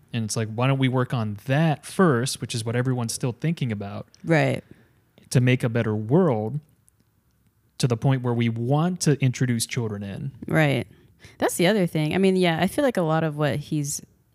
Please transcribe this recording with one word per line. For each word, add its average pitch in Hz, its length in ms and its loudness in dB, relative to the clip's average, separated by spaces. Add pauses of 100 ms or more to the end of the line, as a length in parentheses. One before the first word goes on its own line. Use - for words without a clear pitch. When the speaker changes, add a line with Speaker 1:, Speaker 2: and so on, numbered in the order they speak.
(140)
Speaker 1:
And 113 100 -4
it's 104 120 -6
like, 110 180 -2
why 123 120 0
don't 135 120 2
we 131 100 2
work 127 240 0
on 107 240 -4 (100)
that 147 380 0
first, 139 560 0
which - 140 -6
is 110 100 -4
what 117 120 -4
everyone's 123 360 -2
still 123 200 -4
thinking 151 400 -4
about, 101 340 -8 (180)
Speaker 2:
Right. 143 400 2 (680)
Speaker 1:
to 131 120 4
make 127 200 4
a 123 60 0
better 113 260 0
world 120 640 2 (1160)
to - 100 0
the 120 100 0
point 131 260 0
where 123 120 0
we 117 140 2
want 143 540 0
to 143 200 2
introduce 123 440 0
children 107 360 -6
in. 101 280 -8 (160)
Speaker 2:
Right. 139 400 0 (520)
That's - 180 -2
the - 100 2
other 196 200 2
thing. 156 280 -2
I - 40 0
mean, 190 180 4
yeah, 170 240 2
I 185 80 2
feel - 160 0
like 247 140 0
a 180 40 2
lot 160 220 0
of 147 120 -4
what 147 220 0
he's 147 420 -4 (340)